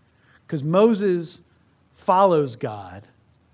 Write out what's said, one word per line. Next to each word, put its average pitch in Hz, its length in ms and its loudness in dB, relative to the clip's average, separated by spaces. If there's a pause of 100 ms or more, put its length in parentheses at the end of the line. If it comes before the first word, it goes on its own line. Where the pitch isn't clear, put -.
(460)
'Cause 151 160 -6
Moses 185 800 0 (540)
follows 175 600 2
God 101 520 -12 (480)